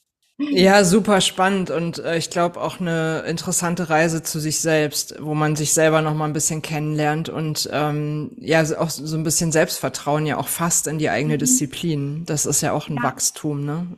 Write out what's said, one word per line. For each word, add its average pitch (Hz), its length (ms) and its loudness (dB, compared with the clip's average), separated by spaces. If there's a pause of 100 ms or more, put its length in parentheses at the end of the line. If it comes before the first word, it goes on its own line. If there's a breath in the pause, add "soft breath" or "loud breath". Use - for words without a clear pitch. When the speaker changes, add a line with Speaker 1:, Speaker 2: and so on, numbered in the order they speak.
(360)
Speaker 1:
Ja, 202 480 6
super 190 380 4
spannend 190 480 0
und, 165 300 -2
äh, 160 180 -2
ich 160 100 -4
glaub 175 300 0
auch - 220 -6
eine 160 400 0
interessante 170 680 -2
Reise 160 340 2
zu - 160 -6
sich 151 220 -2
selbst, 156 600 0
wo 151 140 -4
man 151 220 2
sich 151 160 0
selber 160 300 6
noch 156 120 0
mal 156 120 -2
ein 151 80 -2
bisschen 156 260 -2
kennenlernt 151 720 -2
und, 151 420 -4
ähm, 151 640 -2
ja, 160 300 2
so 156 100 -2
auch 156 140 -2
so 156 260 -6
ein 156 80 -2
bisschen 165 280 0
Selbstvertrauen 151 720 0
ja 147 100 0
auch - 120 -4
fast - 380 0
in 156 120 -4
die 151 100 0
eigene 143 280 0
Speaker 2:
Mhm. - 20 0
Speaker 1:
Disziplin. 156 880 -2
Das 147 180 -2
ist 143 160 0
ja 135 120 0
auch 147 180 -4
ein 151 60 -4
Speaker 2:
Ja. 131 80 0
Speaker 1:
Wachstum, 143 600 -4
ne, 170 340 -6